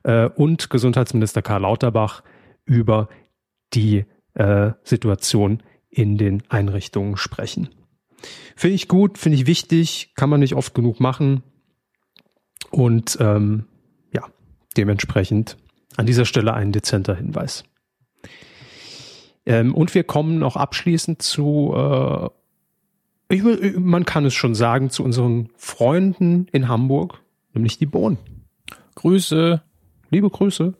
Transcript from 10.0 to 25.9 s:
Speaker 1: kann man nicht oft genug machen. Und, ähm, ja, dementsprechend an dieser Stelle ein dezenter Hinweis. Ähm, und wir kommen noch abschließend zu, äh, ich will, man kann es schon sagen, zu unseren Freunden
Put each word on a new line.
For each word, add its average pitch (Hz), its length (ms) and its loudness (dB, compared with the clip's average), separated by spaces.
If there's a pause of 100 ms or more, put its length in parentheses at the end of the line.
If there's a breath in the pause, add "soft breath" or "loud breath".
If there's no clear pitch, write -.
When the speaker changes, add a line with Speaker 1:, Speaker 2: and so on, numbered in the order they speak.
Speaker 1:
kann - 140 0
man 143 120 4
nicht 135 120 2
oft 131 220 -6
genug 117 240 0
machen. 131 420 0 (1300)
Und, 117 500 0
ähm, 104 460 0 (480)
ja, - 120 -6 (520)
dementsprechend 104 800 0 (400)
an 110 80 -2
dieser 120 200 4
Stelle 113 280 0
ein 104 180 -2
dezenter 98 440 -2
Hinweis. - 480 -8 (1800 loud breath)
Ähm, 117 260 2
und 160 220 0
wir 175 80 4
kommen 160 340 -2
noch 139 180 -2
abschließend - 680 -4
zu, 147 520 0
äh, 139 540 -2 (1040)
ich 190 100 0
will, 202 360 0
man 175 260 2
kann 147 200 0
es 131 100 0
schon 120 180 0
sagen, 120 380 0
zu - 120 -6
unseren 120 540 0
Freunden 175 960 0